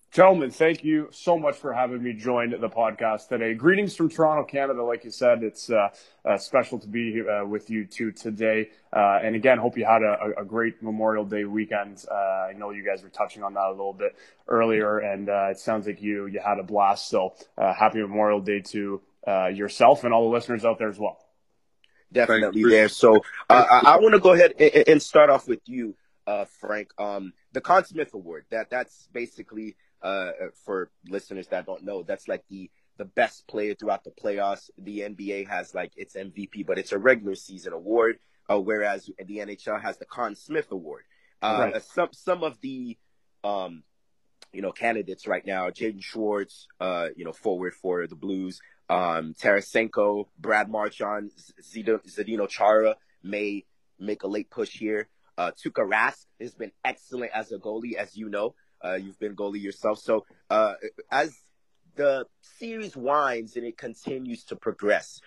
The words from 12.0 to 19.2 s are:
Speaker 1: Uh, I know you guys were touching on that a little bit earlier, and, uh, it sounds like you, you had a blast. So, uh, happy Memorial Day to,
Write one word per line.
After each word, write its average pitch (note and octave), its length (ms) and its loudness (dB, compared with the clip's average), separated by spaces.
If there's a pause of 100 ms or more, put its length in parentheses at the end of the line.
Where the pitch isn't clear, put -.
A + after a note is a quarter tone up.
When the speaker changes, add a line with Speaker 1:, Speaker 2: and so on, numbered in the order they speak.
Speaker 1:
Uh, - 40 -6
I F#2+ 400 -2
know G#2 180 -10
you G2+ 120 -12
guys F#2+ 180 -4
were G2 60 -20
touching G#2+ 340 -8
on G2 120 -6
that G2 140 -2
a - 20 -4
little G2 240 -8
bit G2+ 200 -4 (340)
earlier, A2 500 2
and, G2+ 320 -4
uh, G2 200 0
it F#2+ 80 -6
sounds G#2+ 280 -4
like G2 160 -8
you, G#2 240 -6
you G2 140 -8
had G2+ 180 -2
a G2 40 -6
blast. G2+ 460 0
So, F#2+ 260 0 (220)
uh, F#2+ 160 2
happy A2 280 2
Memorial G#2 400 2
Day G2+ 200 -2
to, G2 400 -8 (260)